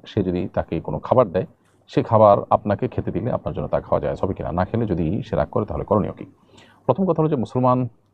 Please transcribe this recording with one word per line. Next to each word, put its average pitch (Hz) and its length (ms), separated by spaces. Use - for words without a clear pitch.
সে - 180
যদি 90 300
তাকে - 260
কোনো 76 200
খাবার 110 320
দেয়, 92 140
সে 143 160
খাবার 107 340
আপনাকে 104 380
খেতে - 240
দিলে - 200
আপনার - 240
জন্য 73 120
তা 71 140
খাওয়া - 180
জায়েজ 71 220
হবে 92 120
কিনা, - 180
না 87 140
খেলে 113 200
যদি 87 380
সে - 120
রাগ 73 140
করে, 110 160
তাহলে - 180
করণীয় 101 280
কি? - 140
প্রথম 190 200
কথা 170 160
হলো 156 80
যে 156 60
মুসলমান, 127 520